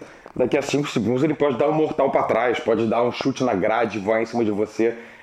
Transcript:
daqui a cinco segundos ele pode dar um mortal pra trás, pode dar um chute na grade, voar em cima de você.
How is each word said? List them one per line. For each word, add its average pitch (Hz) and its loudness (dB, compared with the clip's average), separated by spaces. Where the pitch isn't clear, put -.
daqui 127 2
a 135 0
cinco 143 -2
segundos 123 0
ele 156 0
pode 143 0
dar 143 2
um 151 2
mortal 147 0
pra 139 2
trás, 113 0
pode 113 0
dar 117 2
um 120 0
chute 135 -2
na 120 2
grade, 107 0
voar 110 0
em 113 -2
cima 117 -2
de 107 2
você. 110 0